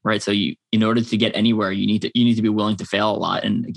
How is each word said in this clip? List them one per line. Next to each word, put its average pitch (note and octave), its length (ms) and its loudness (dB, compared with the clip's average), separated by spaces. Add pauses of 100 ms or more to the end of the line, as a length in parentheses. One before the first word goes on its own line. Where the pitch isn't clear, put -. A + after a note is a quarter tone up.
right? G#2+ 160 0
So G#2 120 -2
you, G2 240 0 (160)
in A2 100 4
order A2+ 180 2
to A#2 160 -2
get G#2+ 180 0
anywhere, G#2+ 360 0
you G2 160 -2
need G#2 160 0
to, - 160 -6
you A#2+ 60 4
need A#2 100 4
to A2 80 0
be A2 60 2
willing G#2+ 280 0
to F#2+ 80 -10
fail G#2 280 0
a G#2 40 -2
lot. - 280 -2
And, - 320 -2